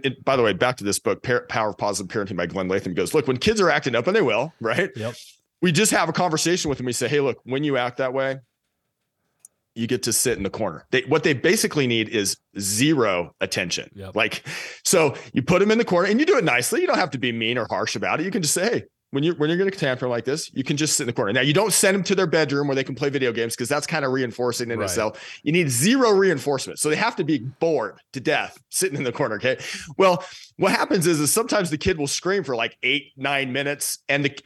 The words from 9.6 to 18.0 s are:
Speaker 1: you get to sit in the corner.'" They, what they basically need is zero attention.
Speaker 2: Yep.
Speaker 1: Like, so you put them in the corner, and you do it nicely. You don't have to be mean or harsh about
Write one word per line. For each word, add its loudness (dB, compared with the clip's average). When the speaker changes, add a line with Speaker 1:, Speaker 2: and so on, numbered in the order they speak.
Speaker 1:
you -2
get 0
to -2
sit 0
in -6
the -4
corner.'" -6
They, 2
what 2
they 4
basically 2
need 0
is -2
zero 0
attention. -4
Speaker 2:
Yep. -10
Speaker 1:
Like, 0
so 4
you 0
put 4
them 4
in 4
the 2
corner, 2
and 2
you 2
do 6
it 2
nicely. 0
You 0
don't 2
have 0
to -6
be -2
mean -2
or -2
harsh -2
about -2